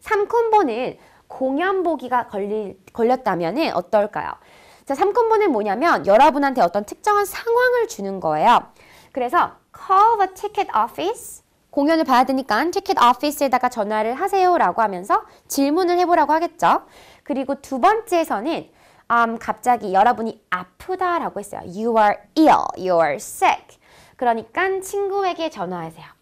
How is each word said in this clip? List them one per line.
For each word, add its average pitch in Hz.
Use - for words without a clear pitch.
삼 403
콤보는 403
공연 339
보기가 247
걸릴, 208
걸렸다면은 233
어떨까요? 202
자, 277
삼 392
콤보는 440
뭐냐면 214
여러분한테 262
어떤 202
특정한 415
상황을 480
주는 196
거예요. 165
그래서 269
call 415
the 381
ticket 403
office. 277
공연을 320
봐야 254
되니까 262
티켓 392
오피스에다가 254
전화를 214
하세요라고 349
하면서 208
질문을 339
해보라고 330
하겠죠. 320
그리고 277
두 269
번째에서는, 320
음, 233
갑자기 220
여러분이 220
아프다라고 320
했어요. -
You 220
are 208
ill, 311
you 180
are 151
sick. -
그러니까 262
친구에게 381
전화하세요. 175